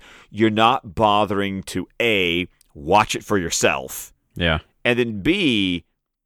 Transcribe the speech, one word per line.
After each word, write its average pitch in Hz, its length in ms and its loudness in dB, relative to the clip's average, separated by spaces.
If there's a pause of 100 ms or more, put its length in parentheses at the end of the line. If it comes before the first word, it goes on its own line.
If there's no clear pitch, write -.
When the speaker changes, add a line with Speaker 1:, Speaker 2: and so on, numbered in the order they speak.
(320)
Speaker 1:
you're 110 180 2
not 113 460 0
bothering 101 680 2
to, - 240 -8 (140)
A, 90 460 0 (260)
watch 92 420 2
it 110 80 -10
for 104 140 0
yourself. 80 760 -4 (220)
Speaker 2:
Yeah. 82 240 0 (260)
Speaker 1:
And 120 120 0
then 117 240 -2
B, 110 600 0 (420)